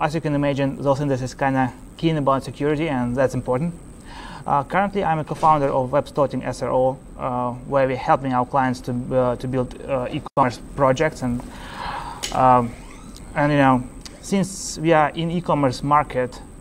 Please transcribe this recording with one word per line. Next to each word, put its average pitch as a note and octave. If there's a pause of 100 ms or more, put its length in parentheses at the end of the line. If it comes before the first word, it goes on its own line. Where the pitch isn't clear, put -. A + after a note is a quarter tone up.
as D#3
you D#3+
can D3+
imagine, C#3+
those C#3
industries C3
kinda C3+ (280)
keen D#3+
about C3+
security, D3
and B2
that's C3
important. B2+ (720)
Uh, C#3+
currently, G3
I'm D#3+
a D3+
co-founder D3+
of C3
Web C#3+
Storting C3+
S B2+
R B2
O, C3 (200)
uh, B2 (160)
where C3+
we're C3
helping C#3
our B2
clients B2+
to, B2+ (220)
uh, B2
to C3
build, B2+
uh, B2+
e-commerce C3+ (140)
projects. C#3
And, B2 (920)
um, B2 (640)
and, D3
you D3
know, B2+ (380)
since -
we D#3+
are D3+
in E3
e-commerce D3+
market, C#3+ (200)